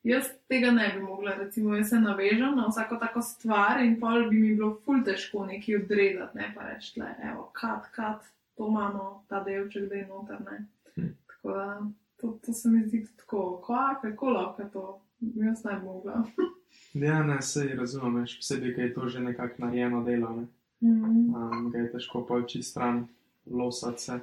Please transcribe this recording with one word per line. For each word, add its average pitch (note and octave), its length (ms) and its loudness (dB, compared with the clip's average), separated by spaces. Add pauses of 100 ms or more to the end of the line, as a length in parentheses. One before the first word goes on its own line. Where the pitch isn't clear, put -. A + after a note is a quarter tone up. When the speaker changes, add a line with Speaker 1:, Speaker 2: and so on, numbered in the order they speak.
Speaker 1:
jaz B3 240 2 (180)
tega B3 280 2
ne A3 200 4
bi F#3+ 100 -4
mogla, G3 340 -6
recimo, G#3 400 -2
jaz G#3 140 2
se A#3+ 80 4
navežem G#3+ 560 4
na A#3+ 140 2
vsako A3 300 -2
tako A#3 260 -4
stvar A3 580 2
in A#3 160 6
pol A#3 320 2
bi G#3+ 100 6
mi A3 120 8
bilo G#3+ 260 2
ful C4+ 240 2
težko G3 440 -2
nekaj G3+ 320 -2
odrezati, G3 600 2
ne? - 140 -8
Pa G3+ 140 -14
reči, - 280 -14
tle, - 160 -8 (140)
evo, A3+ 280 -8
kat, A3 380 -6
kat, A3 320 -6 (300)
to G#3+ 160 -6
imamo, G3+ 580 -2
ta G3 160 -4
delček, G3 480 -4
da G3+ 60 -8
je G3 120 -6
noter, G3+ 360 -12
ne? G#3 240 -12 (240)
Speaker 2:
Hm. F3 180 -4 (160)
Speaker 1:
Tako - 260 -10
da, G3+ 360 -4 (280)
to, A3 240 -6
to - 140 -8
se A#3 160 0
mi A3+ 140 6
zdi A3 180 0
tudi - 160 -14
tako, - 260 -4 (160)
kva, C4+ 380 0
kako A3 320 -6
lahko G3+ 380 -2
to? F#3+ 200 -10 (320)
Jaz A3 460 -2
ne G3+ 100 -4
bi F#3+ 100 -6
mogla. G3+ 380 -4 (140)
<laughs> F4+ 180 0 (360)
Speaker 2:
Ja, D3+ 300 2
ne, D3 180 2
saj C#3 320 -2
razumem, B2 540 -2
še - 120 -10
posebej, B2 360 -4
ker B2 120 -2
je A#2 80 0
to A#2+ 140 -4
že B2 140 -4
nekako B2 380 -4
narejeno B2 420 0
delo, A#2 300 0
ne. A#2 140 -6 (380)
Speaker 1:
Mhm. A3+ 300 6 (140)
Speaker 2:
Um, A#3 400 -2
ga A#2 120 -2
je A#2 100 2
težko A#2+ 340 -6
pol A#2+ 220 0
čist - 260 -8
stran A#2+ 360 -2 (400)
losati B2 540 -4
se. B2+ 220 -6